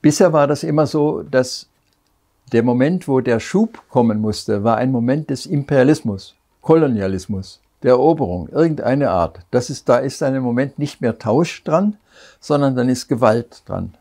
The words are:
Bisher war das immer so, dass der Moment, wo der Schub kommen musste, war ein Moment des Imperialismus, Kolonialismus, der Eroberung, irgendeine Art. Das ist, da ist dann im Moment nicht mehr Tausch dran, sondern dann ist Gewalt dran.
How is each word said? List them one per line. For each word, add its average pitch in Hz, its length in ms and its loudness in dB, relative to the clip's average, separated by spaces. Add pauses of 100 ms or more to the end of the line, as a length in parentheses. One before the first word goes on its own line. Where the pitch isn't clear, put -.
Bisher 160 320 4
war 147 120 4
das 143 180 -2
immer 151 240 0
so, 151 360 -2
dass 127 440 -2 (840)
der 117 120 2
Moment, 127 440 0
wo 131 140 2
der 117 180 0
Schub - 480 -2
kommen 113 320 0
musste, 107 460 -4
war 113 100 4
ein 127 160 -2
Moment 131 380 -2
des 135 160 -6
Imperialismus, 139 920 0 (260)
Kolonialismus, 101 1000 0 (200)
der 127 100 2
Eroberung, 127 580 0
irgendeine 143 600 0
Art. 87 300 -2 (120)
Das 123 180 -2
ist, - 180 -8
da 123 120 4
ist 131 220 -6
dann 135 140 -2
im 131 80 -4
Moment 127 360 -4
nicht 147 200 -8
mehr 113 180 -2
Tausch 131 460 -2
dran, 190 320 0 (460)
sondern 143 340 0
dann 127 140 0
ist 127 180 -4
Gewalt 117 580 0
dran. 92 360 -10